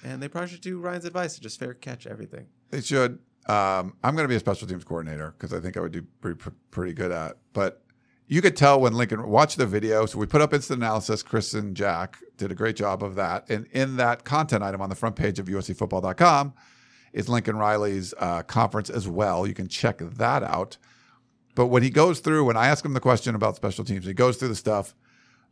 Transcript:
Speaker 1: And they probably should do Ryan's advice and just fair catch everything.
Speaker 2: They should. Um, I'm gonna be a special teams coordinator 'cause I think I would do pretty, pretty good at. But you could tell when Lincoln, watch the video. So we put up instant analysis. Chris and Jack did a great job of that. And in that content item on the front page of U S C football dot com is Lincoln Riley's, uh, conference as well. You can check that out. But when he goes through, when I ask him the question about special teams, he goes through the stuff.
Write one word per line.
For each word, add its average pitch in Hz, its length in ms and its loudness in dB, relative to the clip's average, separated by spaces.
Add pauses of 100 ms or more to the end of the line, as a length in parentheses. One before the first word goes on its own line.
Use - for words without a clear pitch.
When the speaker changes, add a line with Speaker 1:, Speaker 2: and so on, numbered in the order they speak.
Speaker 1:
And 131 180 -12
they 139 60 -10
probably 175 240 -10
should 175 100 -20
do 185 180 -10
Ryan's 175 260 -8
advice 170 300 -6
and 120 80 -18
just 110 160 -14
fair 127 140 -8
catch 123 320 -14
everything. 107 420 -14 (240)
Speaker 2:
They - 100 -6
should. 123 320 2 (340)
Um, 95 560 2
I'm 135 120 2
gonna 156 120 0
be 123 80 2
a 107 40 2
special 98 280 -2
teams 90 160 -8
coordinator 78 560 -8
'cause - 140 -10
I 87 60 -4
think 90 180 -8
I - 20 -4
would 82 120 -6
do 85 120 -8 (180)
pretty, 85 180 -8 (320)
pretty 90 220 -4
good 90 180 -4
at. 80 260 -6 (160)
But 95 300 -2 (460)
you 156 120 2
could 185 140 4
tell 143 240 8
when 123 140 4
Lincoln, 113 340 -2
watch 135 280 6
the 131 100 2
video. 107 400 2
So 107 140 -4
we 107 80 -2
put 147 120 4
up 151 140 4
instant 131 280 -2
analysis. 110 420 -2
Chris - 300 -2
and 104 220 -6
Jack 90 440 -2 (180)
did 95 140 -4
a 95 40 -8
great 110 200 0
job 101 280 -2
of 98 120 -6
that. 92 340 -4
And 113 220 -4
in 131 260 -2
that 120 260 2
content 143 400 0
item 98 180 -4
on 98 80 -6
the 95 60 -6
front 113 200 -4
page 101 240 -2
of 92 100 -6
U 98 80 -2
S 95 80 -6
C 95 80 -4
football - 260 -4
dot 92 160 -2
com 143 380 4 (580)
is 104 160 -4
Lincoln 113 300 0
Riley's, 104 600 0
uh, 87 240 -2
conference 110 480 0
as 101 160 -4
well. 92 400 0
You - 80 -6
can 95 120 -8
check - 300 -2
that 117 460 -2
out. 90 340 -4 (800)
But 123 120 4
when 123 140 6
he 127 80 4
goes 156 300 4
through, 156 260 2
when 117 100 2
I 113 120 4
ask - 180 2
him 147 80 -4
the 131 60 -2
question 120 340 2
about 107 220 0
special 101 280 -6
teams, 98 220 -4
he 95 80 -6
goes 123 240 4
through 131 120 -4
the 110 60 -4
stuff. 104 380 -2 (580)